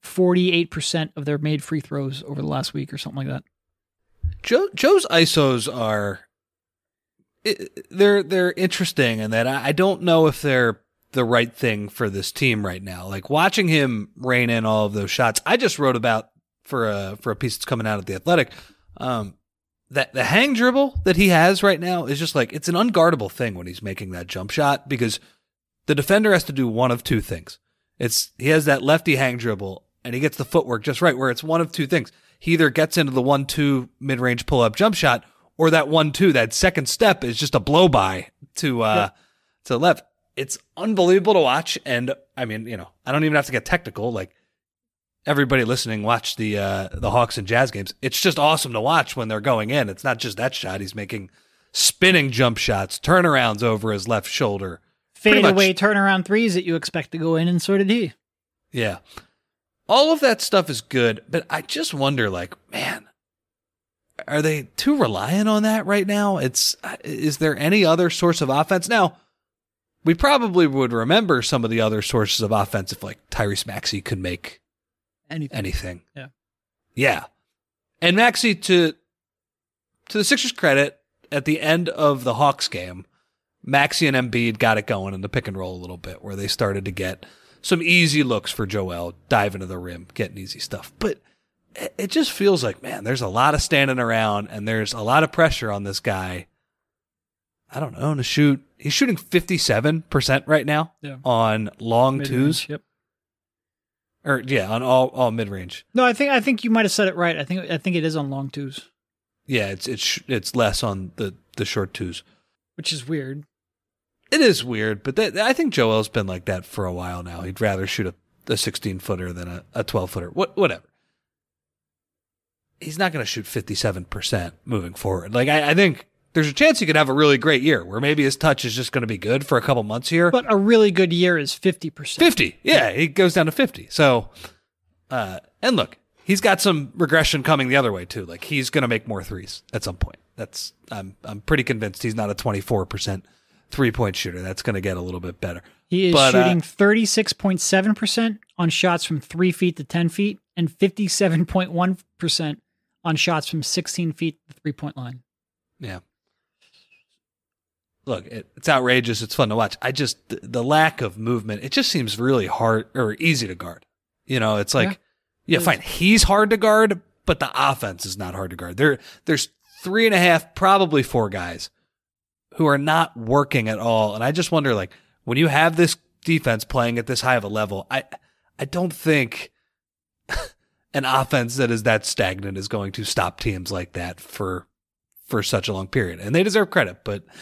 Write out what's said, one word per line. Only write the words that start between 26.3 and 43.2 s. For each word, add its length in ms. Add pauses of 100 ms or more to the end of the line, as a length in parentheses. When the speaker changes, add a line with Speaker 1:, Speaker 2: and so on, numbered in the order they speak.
Speaker 2:
has 120
to 60
do 160
one 220
of 140
two 180
things. 380 (400)
It's, 400
he 100
has 160
that 160
lefty 360
hang 200
dribble 460 (200)
and 120
he 40
gets 180
the 80
footwork 360
just 220
right 120
where 140
it's 140
one 180
of 100
two 140
things. 260 (280)
He 140
either 180
gets 260
into 160
the 80
one 240
two 440 (100)
mid-range 480
pull-up 280
jump 200
shot 280 (340)
or 120
that 180
one 240
two, 220
that 200
second 360
step 340
is 140
just 180
a 40
blow-by 680 (260)
to, 260
uh, 140
Speaker 1:
Yeah. 140 (560)
Speaker 2:
to 80
the 60
left. 240 (320)
It's 220 (180)
unbelievable 580
to 60
watch. 460
And, 280 (220)
I 100
mean, 220
you 100
know, 120 (160)
I 60
don't 120